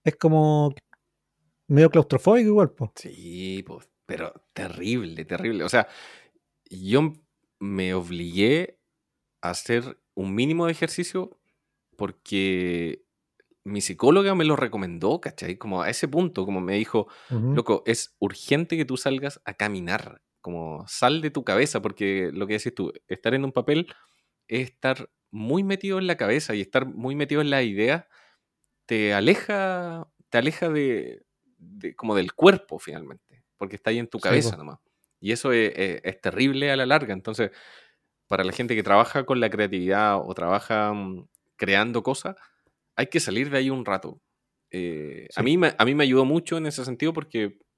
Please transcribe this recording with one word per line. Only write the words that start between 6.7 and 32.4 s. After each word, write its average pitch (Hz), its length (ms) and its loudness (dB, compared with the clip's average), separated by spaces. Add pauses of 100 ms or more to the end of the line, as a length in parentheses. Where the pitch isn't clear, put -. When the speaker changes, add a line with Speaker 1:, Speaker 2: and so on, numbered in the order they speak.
Speaker 2:
me 95 340 -4
obligué 92 840 0 (600)
a 87 100 -4
hacer 120 480 -4 (160)
un 95 200 -4
mínimo 156 300 0
de 170 60 0
ejercicio 175 680 -6 (580)
porque 90 1040 -2 (600)
mi 101 180 -6
psicóloga 180 540 4
me 170 100 0
lo 156 100 2
recomendó, 101 640 -2
¿cachai? - 360 -10
Como 95 260 -6
a 80 60 -2
ese 123 180 -4
punto, 143 380 -2
como 95 160 -4
me 92 140 -2
dijo, 107 320 -2 (220)
Speaker 1:
Ujú. 123 260 0
Speaker 2:
"Loco, - 300 0
es - 340 -2
urgente 147 580 -2
que 156 80 0
tú 131 120 -6
salgas 139 480 -4
a 101 80 -10
caminar, 95 680 -6 (200)
como 82 460 -10
sal 143 340 0
de 151 100 -4
tu 139 120 -6
cabeza", 113 380 2
porque 98 520 -2
lo 95 140 -4
que 104 60 -2
decís 107 220 -4
tú, 92 180 -6 (140)
estar 113 260 -2
en 135 120 0
un 135 60 -4
papel 147 360 0 (600)
es 127 240 -4
estar - 380 -4 (220)
muy 120 320 -2
metido 196 360 -4
en 185 80 -2
la 170 100 0
cabeza 117 380 0
y 104 60 -2
estar 131 260 -2
muy 127 280 -8
metido 147 260 -2
en 147 100 0
la 135 120 2
idea 117 440 0 (800)
te 107 260 0
aleja, 175 920 0 (220)
te - 100 2
aleja 156 300 -2
de, 117 520 -2 (360)
de, - 380 -14
como 110 200 -2
del 92 180 0
cuerpo 180 460 4